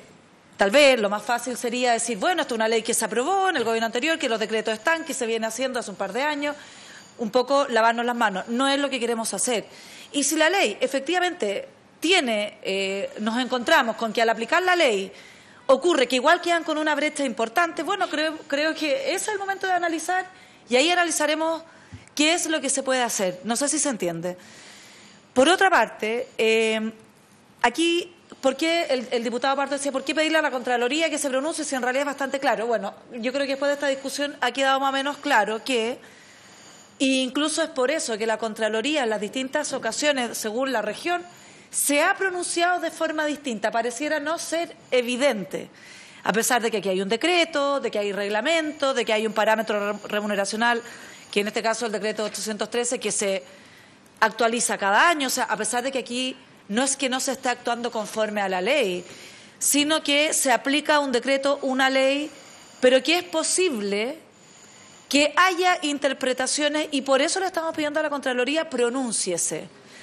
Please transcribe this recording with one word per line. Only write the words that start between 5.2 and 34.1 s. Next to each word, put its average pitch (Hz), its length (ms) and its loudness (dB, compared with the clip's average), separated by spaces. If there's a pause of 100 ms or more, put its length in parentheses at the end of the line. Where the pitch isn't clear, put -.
viene 226 200 -2
haciendo 247 320 -4
hace 220 140 -8
un 180 40 -12
par 190 160 -6
de 233 100 -2
años", 294 340 -2 (640)
un 226 120 -4
poco 277 380 2
lavarnos 233 360 4
las 240 120 0
manos. 202 320 0
No 240 180 0
es 277 140 2
lo 277 100 0
que 262 80 -2
queremos 226 340 -2
hacer. 202 340 -2 (440)
Y 285 140 0
si 311 100 0
la 311 160 6
ley 349 300 2
efectivamente 277 880 -2 (320)
tiene, 254 640 0
eh, 196 480 -2 (100)
nos 220 180 0
encontramos 254 560 2
con 226 180 -4
que 233 100 0
al 226 80 4
aplicar 330 340 0
la 359 100 4
ley 220 380 2 (540)
ocurre 269 420 4
que 262 80 0
igual 302 240 4
quedan 339 240 0
con 311 140 -2
una 311 160 0
brecha 294 300 -2
importante, 269 580 0
bueno, 359 260 -2
creo, 311 300 -2 (100)
creo 302 260 0
que 294 400 -2
es 381 140 -4
el 427 100 -4
momento 392 280 -4
de 370 80 2
analizar 349 520 -2 (440)
y 240 60 2
ahí 294 140 4
analizaremos 320 720 0 (520)
qué 302 180 4
es 349 140 0
lo 320 140 -2
que 247 100 -4
se 262 120 -2
puede 262 200 0
hacer. 190 420 -2
No 220 100 -2
sé 277 140 -2
si 302 100 -2
se 285 120 0
entiende. 175 460 -4 (1000)
Por 262 140 6
otra 381 200 6
parte, 233 600 2 (100)
eh, 220 540 2 (720)
aquí, 339 520 2 (260)
¿por 262 160 2
qué 330 280 0
el, 254 260 -2
el 233 140 -2
diputado 247 320 0
Pardo 277 180 -2
decía, 277 180 -4
"¿Por 262 120 -4
qué 302 100 -2
pedirle 311 240 2
a 311 40 2
la 294 80 2
Contraloría 247 600 0
que 294 80 -4
se 294 100 -2
pronuncie 277 360 -2
si 285 100 -6
en 254 80 -2
realidad 254 200 0
es 285 40 -2
bastante 285 320 -4
claro?". 233 280 0
Bueno, 202 280 -2 (180)
yo 240 200 -4
creo 277 120 0
que 269 80 -2
después 277 160 -2
de 285 60 2
esta 285 140 -4
discusión 277 520 -4